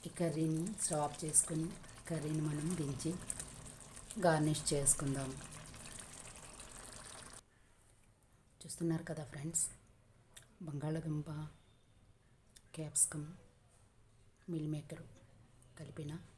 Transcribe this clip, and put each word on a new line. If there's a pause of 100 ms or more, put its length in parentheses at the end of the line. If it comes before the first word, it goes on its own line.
ఈ
కర్రీని (180)
స్టవ్
ఆఫ్
చేసుకొని, (420)
కర్రీని
మనం (140)
దించి (1120)
గార్నిష్
చేసుకుందాం. (3250)
చూస్తున్నారు
కదా
ఫ్రెండ్స్, (1040)
బంగాళదుంప, (1500)
క్యాప్సికమ్, (1200)
మీల్
మేకర్ (760)
కలిపిన (260)